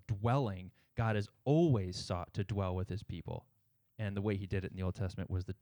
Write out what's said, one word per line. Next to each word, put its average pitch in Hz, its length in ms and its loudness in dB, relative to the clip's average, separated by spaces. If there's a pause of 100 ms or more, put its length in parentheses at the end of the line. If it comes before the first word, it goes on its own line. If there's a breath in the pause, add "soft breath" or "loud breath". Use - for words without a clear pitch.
dwelling, 104 640 0 (260)
God 113 200 2
has 101 100 0 (180)
always 131 520 4
sought - 360 -4
to 104 100 0
dwell 95 320 0
with 92 140 -2
his 101 140 -4
people. 82 420 -8 (540)
And 101 180 -2
the 98 40 0
way 104 140 2
he 98 120 -4
did 95 180 -2
it - 60 -6
in 92 60 -10
the 95 40 -2
Old 92 140 0
Testament 98 340 -4
was 92 160 0
the, 92 160 -6